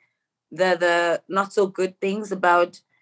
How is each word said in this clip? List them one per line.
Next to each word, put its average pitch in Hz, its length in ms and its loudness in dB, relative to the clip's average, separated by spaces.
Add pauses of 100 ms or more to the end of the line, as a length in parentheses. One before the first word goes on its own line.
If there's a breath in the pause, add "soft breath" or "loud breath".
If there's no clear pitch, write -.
(500)
the, 180 300 0
the 170 480 2
not 196 240 -4
so 202 140 2
good 185 340 -4
things 196 320 -4
about, 185 480 2 (220)